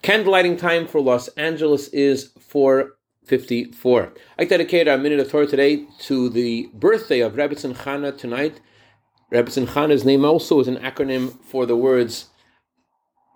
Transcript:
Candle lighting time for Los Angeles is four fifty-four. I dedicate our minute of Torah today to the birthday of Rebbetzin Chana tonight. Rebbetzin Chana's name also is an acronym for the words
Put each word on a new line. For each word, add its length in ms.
Candle 300
lighting 240
time 320
for 140
Los 280
Angeles 600
is 400
four 540
fifty-four. 840
I 60
dedicate 420
our 100
minute 220
of 100
Torah 160
today 400
to 220
the 440
birthday 460
of 140
Rebbetzin 420
Chana 420
tonight. 420
Rebbetzin 360
Chana's 360
name 220
also 340
is 80
an 100
acronym 680
for 240
the 80
words 540